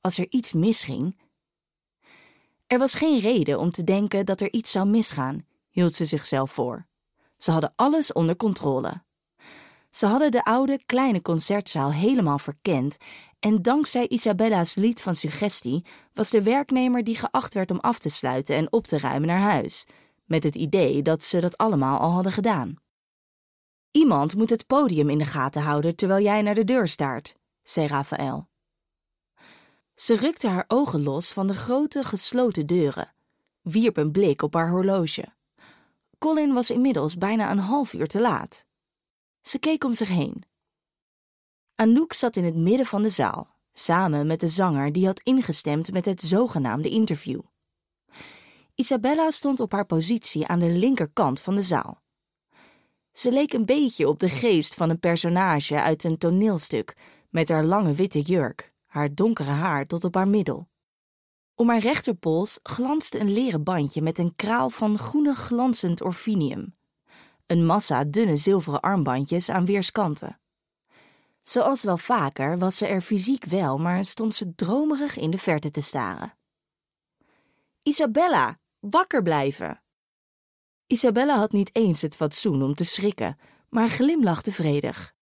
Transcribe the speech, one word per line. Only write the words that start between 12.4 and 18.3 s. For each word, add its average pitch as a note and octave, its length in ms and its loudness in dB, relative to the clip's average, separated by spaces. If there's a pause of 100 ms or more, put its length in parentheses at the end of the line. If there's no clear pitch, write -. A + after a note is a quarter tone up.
en G#3+ 220 2
dankzij B3 460 2
Isabella's G#3+ 680 2
lied A3+ 260 0
van F3 140 -2
suggestie D#3 720 -2 (280)
was G#3+ 160 0
de G#3 140 4
werknemer B3+ 600 2
die A3 120 -2
geacht - 380 -4
werd F#3+ 180 -2
om F3 80 -2
af - 200 0
te D#3 100 -4
sluiten C3 460 -2